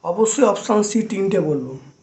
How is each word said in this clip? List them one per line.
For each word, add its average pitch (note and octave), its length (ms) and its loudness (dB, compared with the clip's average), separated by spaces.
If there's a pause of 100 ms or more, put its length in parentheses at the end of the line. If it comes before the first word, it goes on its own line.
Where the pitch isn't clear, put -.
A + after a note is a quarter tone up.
অবশ্যই A3 400 2
অপশন G#3 380 2
সি G#3+ 200 0
তিনটে F#3+ 380 0
বলবো। C#3 380 -4 (240)